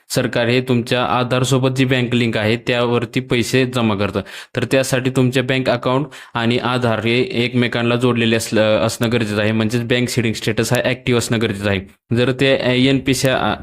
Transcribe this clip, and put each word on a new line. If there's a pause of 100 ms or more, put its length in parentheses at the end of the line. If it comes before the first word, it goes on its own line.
सरकार
हे
तुमच्या
आधारसोबत
जी
बँक
लिंक
आहे
त्यावरती
पैसे
जमा
करतं. (340)
तर
त्यासाठी
तुमच्या
बँक
अकाउंट (280)
आणि
आधार
हे
एकमेकांना
जोडलेले
असलं,
असणं
गरजेचं
आहे,
म्हणजेच
बँक
सीडिंग
स्टेटस
हा
ॲक्टिव्ह
असणं
गरजेचं
आहे. (360)
जर
ते,
अ,
एनपीसी,
अ,